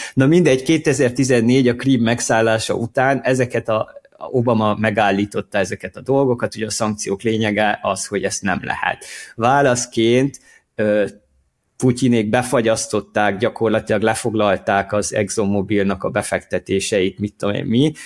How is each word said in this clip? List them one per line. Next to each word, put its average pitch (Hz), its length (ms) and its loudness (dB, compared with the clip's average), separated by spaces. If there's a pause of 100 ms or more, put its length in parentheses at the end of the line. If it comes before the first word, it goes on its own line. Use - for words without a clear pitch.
(140)
Na 135 120 4
mindegy, 151 360 4
kétezer-tizennégy 131 1040 2
a 120 80 0
Krím 127 260 2
megszállása 113 720 0
után 127 480 0
ezeket 123 460 -2
a, 110 280 -4 (340)
Obama 113 480 0
megállította 104 800 0
ezeket 98 380 -6
a 90 40 -14
dolgokat, 123 540 0
ugye 107 120 -6
a 104 40 -10
szankciók 104 520 -4
lényege 107 600 0
az, 98 240 -4
hogy 98 180 -4
ezt - 180 -6
nem 92 200 -2
lehet. - 420 -6 (300)
Válaszként, 123 1040 2 (340)
ö, 107 300 0 (720)
Putyinék 120 520 2
befagyasztották, 110 1080 0
gyakorlatilag 107 680 0
lefoglalták 104 880 0
az 104 220 -2
ExxonMobilnak 98 880 -2
a - 40 -4
befektetéseit, 95 1120 -2
mit 104 160 -6
tudom 101 200 -4
én 92 100 -4
mi, 127 280 2 (140)